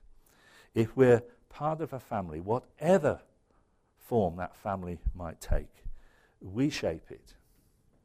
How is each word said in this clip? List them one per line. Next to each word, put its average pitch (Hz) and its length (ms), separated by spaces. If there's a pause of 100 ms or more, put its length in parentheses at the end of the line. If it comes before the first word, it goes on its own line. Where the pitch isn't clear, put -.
(720)
If 113 220
we're 123 260 (260)
part 156 320
of 147 120
a 131 60
family, 90 420
whatever 127 800 (800)
form 95 380
that 90 180
family 92 460 (140)
might 87 260
take, - 440 (560)
we 120 300
shape 87 400
it. - 240 (720)